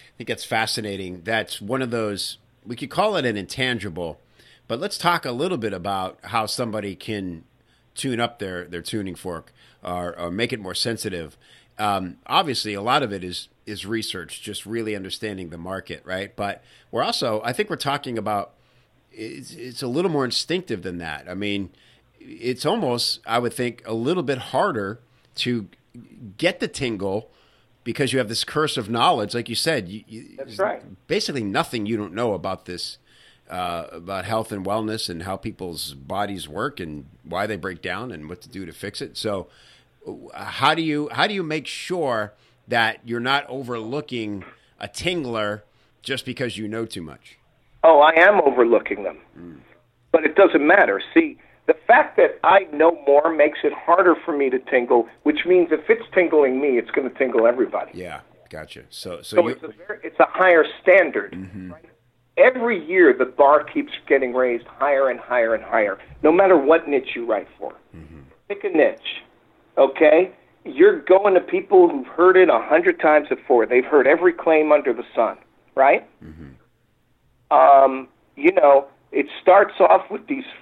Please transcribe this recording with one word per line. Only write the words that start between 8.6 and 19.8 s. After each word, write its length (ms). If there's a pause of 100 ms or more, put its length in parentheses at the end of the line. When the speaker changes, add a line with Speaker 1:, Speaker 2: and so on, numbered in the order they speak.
Speaker 1:
their 180
tuning 320
fork 380 (300)
or, 360
or 120
make 220
it 80
more 140
sensitive. 640 (420)
Um, 380 (100)
obviously, 480
a 80
lot 200
of 100
it 100
is, 260 (160)
is 220
research, 560
just 240
really 300
understanding 540
the 80
market, 460
right? 300
But 300 (260)
we're 140
also, 400
I 80
think 180
we're 60
talking 420
about, 360 (580)
it's, 400
it's 300